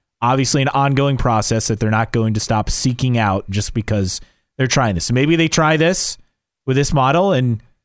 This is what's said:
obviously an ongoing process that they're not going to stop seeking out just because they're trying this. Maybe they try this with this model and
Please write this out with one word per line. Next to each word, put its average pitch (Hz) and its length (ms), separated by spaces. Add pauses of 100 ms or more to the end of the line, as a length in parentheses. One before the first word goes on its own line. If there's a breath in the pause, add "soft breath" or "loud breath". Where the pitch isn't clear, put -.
(220)
obviously 135 400
an 135 60
ongoing 139 480
process 113 520
that 110 120
they're 110 100
not 110 220
going 110 220
to 107 60
stop 107 300
seeking 123 480
out 101 320
just 101 240
because 104 460 (360 soft breath)
they're 131 100
trying 120 280
this. 85 180
Maybe 147 240
they 160 120
try 156 280
this 165 400 (480)
with 131 120
this 139 160
model 151 400
and 123 300 (220)